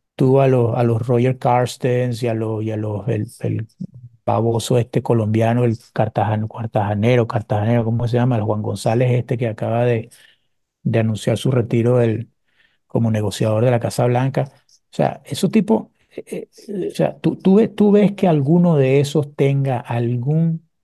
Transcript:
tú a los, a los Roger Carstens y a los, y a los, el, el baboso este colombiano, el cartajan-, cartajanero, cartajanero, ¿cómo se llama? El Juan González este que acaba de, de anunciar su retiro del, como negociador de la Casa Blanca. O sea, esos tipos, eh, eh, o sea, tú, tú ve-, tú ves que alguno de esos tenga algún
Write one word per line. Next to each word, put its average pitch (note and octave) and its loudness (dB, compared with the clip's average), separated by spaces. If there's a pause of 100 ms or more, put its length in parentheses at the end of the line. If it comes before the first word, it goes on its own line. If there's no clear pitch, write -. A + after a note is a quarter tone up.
(160)
tú C3+ 4
a C3+ 4
los, B2 2
a B2 0
los A2+ 0
Roger B2 0
Carstens B2 0
y B2 -2
a A2+ -2
los, A2 -4
y A2 -4
a A2 -6
los, G#2+ -6
el, A2 -2 (140)
el G#2+ -4 (580)
baboso A2+ 0
este A#2+ -2
colombiano, A2+ 0
el A2+ 0 (160)
cartajan-, G#2+ -2
cartajanero, A2 0
cartajanero, A2 -2
¿cómo A#2 -2
se A#2 -2
llama? B2 0
El G#2+ -2
Juan G#2+ -2
González A2+ 0
este B2 -2
que A#2+ -2
acaba A2+ -2
de, A#2 -2 (720)
de A2+ 0
anunciar A2 0
su C3 -2
retiro A#2+ 2
del, A2+ 0 (560)
como A2+ 0
negociador A2 0
de B2+ 4
la A#2+ 0
Casa A#2 -2
Blanca. C3 0 (100)
O - -20
sea, - -2
esos F#3+ -2
tipos, G#3+ 0 (280)
eh, - -12 (200)
eh, F3+ -6
o - -20
sea, - -2
tú, D#3 -2
tú F#3+ 4
ve-, A3 4
tú G#3 2
ves G3+ 4
que G3 0
alguno E3 4
de C3+ 4
esos C#3+ -2
tenga C#3 0
algún B2+ -2 (160)